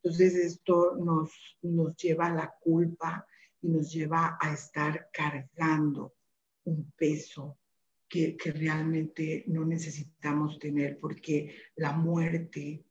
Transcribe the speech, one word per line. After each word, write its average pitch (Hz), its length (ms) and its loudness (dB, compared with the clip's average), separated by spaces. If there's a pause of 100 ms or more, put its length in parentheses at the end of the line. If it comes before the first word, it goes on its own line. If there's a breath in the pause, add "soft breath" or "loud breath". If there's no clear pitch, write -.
Entonces 180 320 6
esto 175 600 4
nos, 165 340 2 (320)
nos 165 320 2
lleva 170 320 2
a 170 80 0
la 160 240 -4
culpa 165 640 2 (340 soft breath)
y 170 100 -2
nos 156 220 0
lleva 160 480 0
a 151 140 -2
estar 151 580 -4
cargando 151 1000 -2 (520)
un 160 300 -4
peso 151 640 -4 (500)
que, 160 300 0
que 160 140 -4
realmente 156 960 -2
no 160 180 0
necesitamos 151 920 -4
tener, 143 400 -2
porque 151 560 -4 (200 loud breath)
la 151 180 -2
muerte 165 960 -2